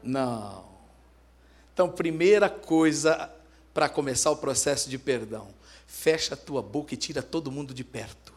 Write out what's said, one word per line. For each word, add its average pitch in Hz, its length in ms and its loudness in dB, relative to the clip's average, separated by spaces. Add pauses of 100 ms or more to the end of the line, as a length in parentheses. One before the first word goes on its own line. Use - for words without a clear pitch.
Não. 117 600 -4 (1080)
Então, 180 160 4
primeira 180 600 4
coisa 160 800 2 (420)
pra 151 160 2
começar 139 440 0
o 147 40 2
processo 139 540 -2
de 131 80 -6
perdão: 110 480 -4 (400)
fecha - 480 0
a - 20 -14
tua 139 240 -6
boca 113 340 -6
e - 20 -10
tira 143 260 -6
todo 139 300 -6
mundo 139 200 -10
de 127 120 -10
perto. - 520 -14